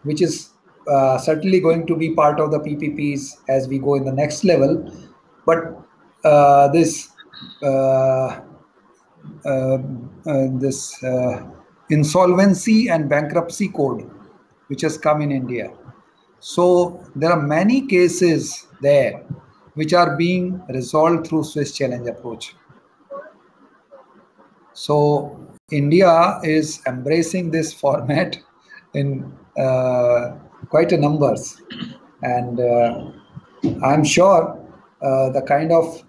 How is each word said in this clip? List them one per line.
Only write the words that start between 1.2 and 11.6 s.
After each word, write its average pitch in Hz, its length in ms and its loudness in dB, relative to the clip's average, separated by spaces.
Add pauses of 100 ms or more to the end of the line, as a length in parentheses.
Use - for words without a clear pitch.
going 165 260 0
to 170 80 0
be 160 200 -2
part 151 260 2
of 151 100 0
the 151 100 0
P 147 160 -8
P 147 380 -4
Ps - 340 -10
as 131 200 0
we 135 100 -4
go 139 180 0
in 135 80 -2
the 131 80 -4
next 143 320 -4
level, 160 460 2 (540)
but, 165 320 0 (480)
uh, 143 440 6
this, - 420 0 (520)
uh, 135 760 0 (1040)
uh, 131 340 0 (480)
uh, 135 260 0
this, 131 520 -6
uh, 127 420 -4 (440)